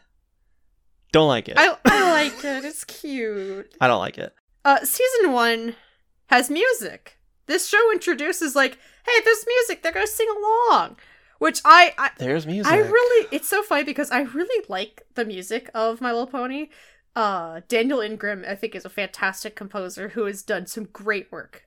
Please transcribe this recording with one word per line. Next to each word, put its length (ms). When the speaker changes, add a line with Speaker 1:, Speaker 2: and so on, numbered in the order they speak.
Speaker 1:
don't 160
like 220
it. 80
Speaker 2:
I, 280
I 260
like 320
it. 220
It's 200
cute. 920
Speaker 1:
<laughs> 40
I 60
don't 120
like 180
it. 160
Speaker 2:
Uh, 200
season 500
one 420
has 220
music. 680
This 200
show 240
introduces, 640
like, 220
"Hey, 180
there's 220
music. 380
They're 80
gonna 160
sing 220
along." 680
Which 280
I, 320
I 200
Speaker 1:
There's 300
music. 240
Speaker 2:
I 60
really, 520
it's 200
so 120
funny 220
because 260
I 120
really 480
like 340
the 100
music 480
of 260
My 120
Little 160
Pony. 420
Uh, 540
Daniel 320
Ingram, 480
I 80
think, 180
is 120
a 40
fantastic 680
composer 540
who 160
has 180
done 220
some 200
great 480
work, 340